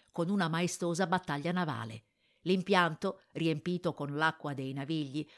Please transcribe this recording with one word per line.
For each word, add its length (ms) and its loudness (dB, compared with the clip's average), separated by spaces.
con 180 -2
una 180 2
maestosa 580 0
battaglia 460 0
navale. 540 -4
L'impianto, 760 2
riempito 600 0
con 220 -6
l'acqua 380 0
dei 180 -6
navigli, 560 -4